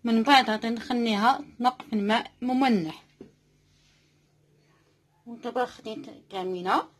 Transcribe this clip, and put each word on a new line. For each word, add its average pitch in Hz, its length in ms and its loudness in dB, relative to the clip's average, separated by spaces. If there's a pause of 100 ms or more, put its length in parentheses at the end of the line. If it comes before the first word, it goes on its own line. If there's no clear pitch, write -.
من 226 180 2
بعد 254 280 6
غادي 214 180 -2
نخليها 233 760 0 (140)
تنق 247 240 -2
في - 100 -10
الماء 214 380 0 (120)
مملح. 247 640 0 (2250)
ودابا 240 380 -4
خديت - 420 -10 (240)
كاملة 185 580 -2 (120)